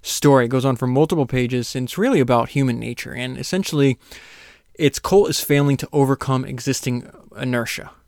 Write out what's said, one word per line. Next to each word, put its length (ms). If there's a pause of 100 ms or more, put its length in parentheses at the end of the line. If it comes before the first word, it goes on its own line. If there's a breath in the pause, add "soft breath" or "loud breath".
story. 440
It 40
goes 140
on 140
for 100
multiple 380
pages, 500
and 100
it's 120
really 240
about 280
human 300
nature. 340
And 240
essentially, 600 (760 loud breath)
it's 220
Colt 320
is 100
failing 380
to 160
overcome 500
existing 640 (320)
inertia. 520 (160)